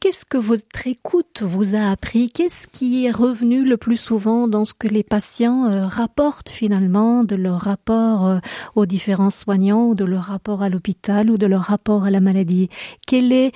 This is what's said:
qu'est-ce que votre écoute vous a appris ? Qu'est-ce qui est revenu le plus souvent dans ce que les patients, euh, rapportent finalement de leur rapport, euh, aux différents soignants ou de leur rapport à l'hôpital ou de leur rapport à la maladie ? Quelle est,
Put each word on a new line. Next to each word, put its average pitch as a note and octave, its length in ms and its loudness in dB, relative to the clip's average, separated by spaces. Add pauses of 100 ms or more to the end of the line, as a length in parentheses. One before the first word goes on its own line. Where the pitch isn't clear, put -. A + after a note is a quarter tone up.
qu'est-ce - 260 -2
que - 100 -4
votre A3 500 -2
écoute - 560 -4
vous F#3+ 320 0
a G#3 160 0
appris ? A#3 380 0
Qu'est-ce - 400 -4
qui B3+ 380 -2
est A#3+ 40 2
revenu A#3+ 540 0
le B3 140 2
plus A#3 180 0
souvent A3+ 520 0
dans G#3+ 180 0
ce - 80 -12
que - 120 -6
les G#3+ 160 0
patients, A#3 640 0
euh, G3 220 0
rapportent A#3+ 640 -2
finalement G#3 760 2
de G3 120 -2
leur F#3 240 -2
rapport, G#3+ 640 0
euh, F#3 120 2 (360)
aux G#3 100 4
différents G3 460 0
soignants G3+ 560 0
ou A#3 80 2
de G3 100 -2
leur F#3 200 -2
rapport G3 360 -6
à G3 80 0
l'hôpital G3+ 600 0
ou A3 80 2
de G#3 80 2
leur F#3+ 160 2
rapport G#3 420 0
à G3+ 60 2
la G3 100 2
maladie ? F#3 480 2 (380)
Quelle B3 260 2
est, B3+ 240 2